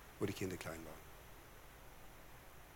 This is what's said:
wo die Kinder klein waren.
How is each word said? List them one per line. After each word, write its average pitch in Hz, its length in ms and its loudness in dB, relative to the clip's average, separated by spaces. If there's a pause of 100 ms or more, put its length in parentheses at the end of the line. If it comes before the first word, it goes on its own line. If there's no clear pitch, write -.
(200)
wo 107 60 10
die 98 80 6
Kinder 92 240 6
klein 80 200 2
waren. - 240 -2 (1700)